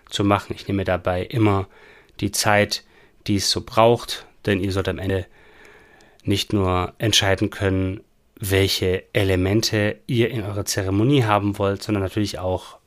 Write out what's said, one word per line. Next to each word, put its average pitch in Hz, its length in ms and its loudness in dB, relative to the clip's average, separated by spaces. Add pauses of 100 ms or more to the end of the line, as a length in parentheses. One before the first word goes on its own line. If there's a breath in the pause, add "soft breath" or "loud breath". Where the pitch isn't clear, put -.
zu - 140 -2
machen. 101 320 2
Ich - 140 -12
nehme 98 160 -2
dabei 90 400 -2
immer 101 420 2 (540 loud breath)
die 98 100 -2
Zeit, 104 540 0 (420 soft breath)
die 104 100 2
es - 140 -2
so 90 120 -4
braucht, - 640 2 (180)
denn 98 160 2
ihr 98 100 -2
sollt 95 180 -2
am 87 120 -4
Ende 95 260 -4 (960 loud breath)
nicht - 300 -2
nur 90 460 0
entscheiden 101 520 2
können, 95 520 -2 (360)
welche 95 760 0
Elemente 104 960 0
ihr 117 240 0
in 117 120 -6
eurer 101 240 -6
Zeremonie 110 580 2
haben 104 340 0
wollt, 98 240 0
sondern 104 200 -2
natürlich 95 360 -4
auch, 92 380 -4 (100)